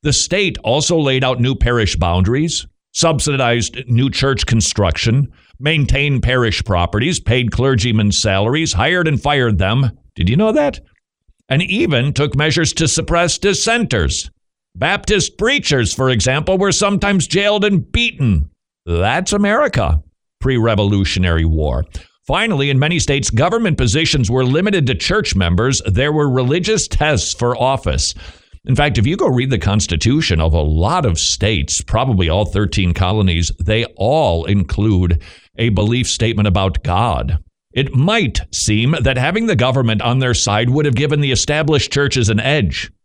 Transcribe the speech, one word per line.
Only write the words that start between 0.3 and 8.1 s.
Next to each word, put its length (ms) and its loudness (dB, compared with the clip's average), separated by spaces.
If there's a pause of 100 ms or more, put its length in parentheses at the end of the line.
also 340 0
laid 260 0
out 160 0
new 140 2
parish 420 0
boundaries, 720 0 (260)
subsidized 960 0
new 220 2
church 380 0
construction, 800 0 (320)
maintained 640 0
parish 400 0
properties, 560 0
paid 320 0
clergymen's 680 0